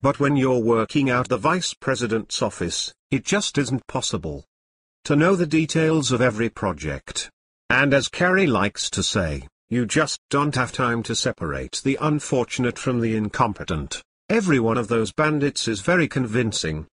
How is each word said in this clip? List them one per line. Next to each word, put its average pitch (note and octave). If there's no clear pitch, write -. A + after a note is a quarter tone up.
But -
when C#3+
you're C3
working A#2
out B2
the B2
vice D#3+
president's A2+
office, -
it C3
just -
isn't C3
possible E2
to D3+
know E3+
the F3
details D#3+
of A#2+
every A#2
project. D#2
And C3
as C3+
Kerry F#3
likes G2+
to F#2+
say, D#2
you A#2+
just D3
don't C#3+
have B2+
time A#2
to A#2
separate C#2+
the C3+
unfortunate C3
from B2
the A2+
incompetent. G2
Every F#3+
one A2+
of A#2+
those A2+
bandits D3+
is G#2+
very E3+
convincing. G#2+